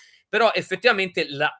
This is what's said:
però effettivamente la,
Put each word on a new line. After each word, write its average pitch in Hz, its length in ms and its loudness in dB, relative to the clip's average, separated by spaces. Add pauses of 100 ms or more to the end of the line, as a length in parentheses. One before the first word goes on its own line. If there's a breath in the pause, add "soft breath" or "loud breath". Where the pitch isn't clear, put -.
(280 soft breath)
però 220 260 2
effettivamente 180 760 0
la, 143 320 -4